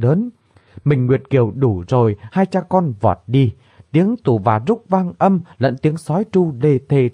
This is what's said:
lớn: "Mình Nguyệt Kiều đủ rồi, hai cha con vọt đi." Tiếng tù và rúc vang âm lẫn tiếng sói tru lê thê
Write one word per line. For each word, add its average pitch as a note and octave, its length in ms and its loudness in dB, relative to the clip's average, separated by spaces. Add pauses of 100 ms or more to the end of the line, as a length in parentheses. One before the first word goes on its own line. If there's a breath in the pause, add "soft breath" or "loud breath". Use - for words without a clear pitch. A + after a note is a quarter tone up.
lớn: E3+ 280 0 (560 loud breath)
"Mình B2+ 200 0
Nguyệt C3 240 0
Kiều A#2+ 260 2
đủ A2+ 320 -2
rồi, A#2 280 2 (160 loud breath)
hai F#3+ 140 0
cha F#3 160 -4
con F3 400 -2
vọt G2 260 0
đi." B2+ 260 2 (380 soft breath)
Tiếng F#3+ 320 2
tù A#2+ 140 2
và G#2+ 300 0
rúc A3+ 220 -2
vang F#3 280 -2
âm F#3 240 2 (160 loud breath)
lẫn B2+ 200 -2
tiếng D#3 200 -2
sói F3 340 -4
tru F3 300 0
lê C#3+ 160 2 (120)
thê C3+ 240 2